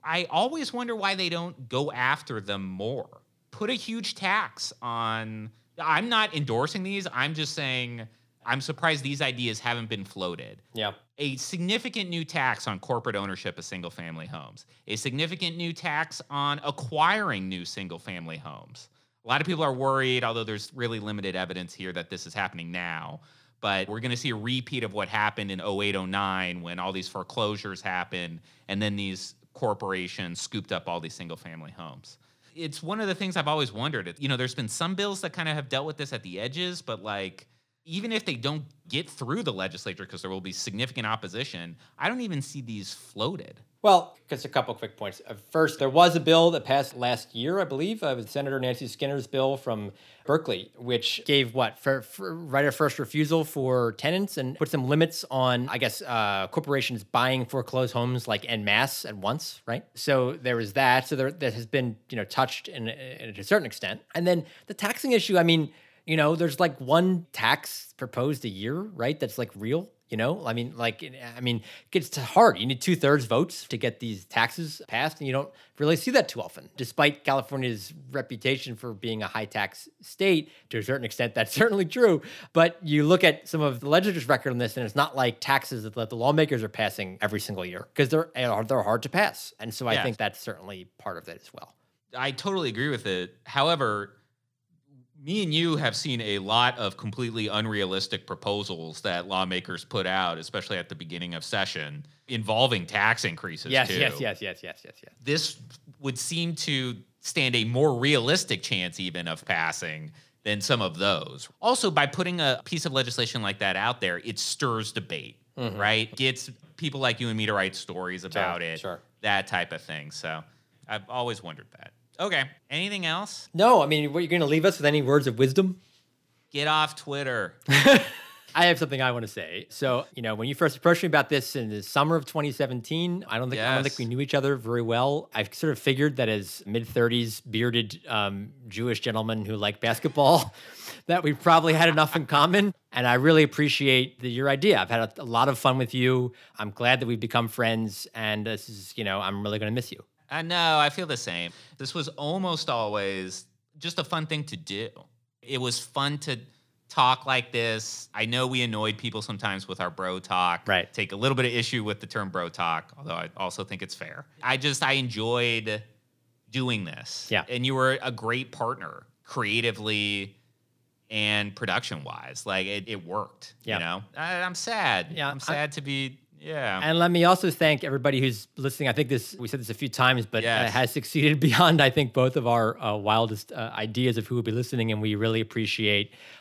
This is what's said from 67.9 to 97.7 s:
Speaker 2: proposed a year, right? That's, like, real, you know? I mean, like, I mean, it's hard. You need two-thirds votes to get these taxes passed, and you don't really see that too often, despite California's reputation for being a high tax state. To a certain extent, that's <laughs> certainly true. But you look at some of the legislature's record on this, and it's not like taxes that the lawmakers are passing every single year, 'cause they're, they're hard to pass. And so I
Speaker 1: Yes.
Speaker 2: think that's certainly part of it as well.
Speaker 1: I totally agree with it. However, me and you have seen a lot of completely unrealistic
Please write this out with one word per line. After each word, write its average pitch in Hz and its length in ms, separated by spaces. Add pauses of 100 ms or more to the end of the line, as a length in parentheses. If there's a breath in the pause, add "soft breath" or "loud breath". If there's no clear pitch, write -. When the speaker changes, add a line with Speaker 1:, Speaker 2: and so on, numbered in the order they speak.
Speaker 2:
proposed 127 480
a 117 40
year, 104 300
right? 156 400
That's, 123 200
like, 117 160
real, 127 340 (200)
you 113 80
know? 104 280
I 113 100
mean, 120 220
like, 117 280 (320)
I 123 40
mean, 120 220 (300 loud breath)
it's - 240
hard. 151 420
You 107 80
need 127 140
two-thirds 143 460
votes 127 420
to - 80
get 113 240
these 107 240
taxes 151 640
passed, 143 320
and 147 80
you 127 40
don't 139 180 (280 soft breath)
really 151 160
see 160 180
that 254 140
too - 140
often, - 360
despite 147 460
California's 131 720 (180)
reputation 131 640
for 120 180
being 110 300
a 95 60
high 110 160
tax 104 440 (120)
state. 170 500 (200 loud breath)
To 117 80
a 107 40
certain 127 220
extent, 113 300
that's 110 180
<laughs> 139 80
certainly 202 240
true. 208 380 (320 loud breath)
But 170 280
you 147 220
look 175 180
at 165 240
some 160 140
of 135 200
the 139 80
legislature's 170 400
record 135 220
on 120 80
this, 120 180
and 123 100
it's 104 100
not 143 180
like 127 240
taxes 135 460
that 107 100
the 117 220
lawmakers 139 480
are 104 40
passing 98 520
every 104 200
single 95 240
year, 87 300
'cause 143 140
they're, 156 260
they're 117 480
hard 113 220
to 135 60
pass. - 500
And 113 120
so 127 140
I 113 60
Speaker 1:
Yes. 107 120
Speaker 2:
think 117 120
that's 101 240
certainly 92 460 (120)
part 90 200
of 82 100
it 82 120
as - 120
well. - 240 (400)
Speaker 1:
I 135 160
totally 180 380
agree 120 180
with 120 180
it. 92 380
However, 139 720 (1040)
me 190 200
and 160 100
you 165 240
have 127 180
seen 127 280
a 101 160
lot 120 400
of 101 180
completely 113 520
unrealistic 101 800